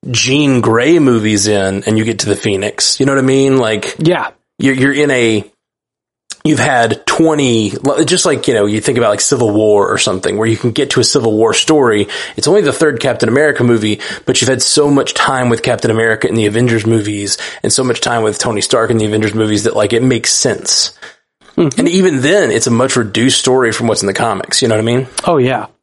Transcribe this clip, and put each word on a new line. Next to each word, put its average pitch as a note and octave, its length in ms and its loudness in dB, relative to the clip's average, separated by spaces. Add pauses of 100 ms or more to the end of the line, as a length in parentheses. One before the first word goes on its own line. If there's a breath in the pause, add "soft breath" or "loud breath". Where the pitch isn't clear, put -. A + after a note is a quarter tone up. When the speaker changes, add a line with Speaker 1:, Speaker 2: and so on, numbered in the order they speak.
(100)
Speaker 1:
Jean B2+ 520 0
Grey A#2+ 360 2
movies G#2+ 480 2
in G2 380 0
and A2 140 0
you A2 60 0
get G#2 160 -4
to - 80 -4
the G2+ 60 2
Phoenix. G2+ 640 -4
You C3+ 80 2
know C#3 80 2
what C3+ 80 0
I C3 40 0
mean? C3+ 320 2
Like, A2 400 -2
Speaker 2:
Yeah. E3 320 0 (280)
Speaker 1:
you're, C3+ 160 2
you're C3 200 0
in C#3+ 160 2
a, A2+ 340 2 (1000)
you've D3+ 120 2
had A#2 480 0
twenty, C3+ 640 2
li-, C3+ 340 -2
just F3 220 -2
like, C#3 220 -2
you B2 60 2
know, G#2 120 2
you G#2 140 -2
think A#2+ 180 -2
about, A2+ 120 2
like, G#2 100 0
Civil A#2+ 320 0
War G#2 380 4
or G2+ 80 0
something, F#2+ 380 -2
where A2 120 -2
you A2+ 80 0
can A#2 160 -2
get C#3 180 -2
to - 100 0
a A#2 40 2
Civil A#2 320 0
War A2 180 2
story. A#2+ 540 2 (280 loud breath)
It's - 120 -2
only G3 140 4
the G3 100 0
third C#3+ 280 0
Captain - 280 0
America C#3 360 0
movie, G#2+ 360 0 (260 loud breath)
but B2+ 140 0
you've A#2+ 100 0
had C3 120 0
so D3 280 2
much C#3 240 0
time C3 340 -2
with A#2 140 0
Captain A2+ 280 -2
America A2+ 380 0
in - 60 -2
the A2 120 0
Avengers A2+ 400 0
movies G#2 520 -2 (240 loud breath)
and G#2 100 -2
so C3 120 0
much A#2+ 160 -2
time A#2+ 220 -2
with G#2+ 160 -2
Tony G#2+ 220 -2
Stark A2+ 300 0
in A2 80 2
the G#2+ 80 0
Avengers G#2+ 280 -2
movies G#2+ 300 0
that, A2+ 120 -2
like, G#2+ 160 0
it A#2 100 0
makes B2+ 300 0
sense. - 680 -2 (580 loud breath)
Speaker 2:
Mm-hmm. E3 240 0
Speaker 1:
And C4+ 80 2
even F3+ 320 2
then, D#3 300 2
it's G#2+ 160 0
a C3+ 60 0
much B2 240 0
reduced A#2 420 0
story B2+ 340 2
from A#2 140 -4
what's A2 160 0
in G2 40 -2
the G2 80 0
comics. - 460 -2
You B2+ 80 0
know A2 60 2
what G#2+ 80 0
I - 20 -2
mean? B2 220 0 (200)
Speaker 2:
Oh, E3+ 120 2
yeah. B2 280 0 (160)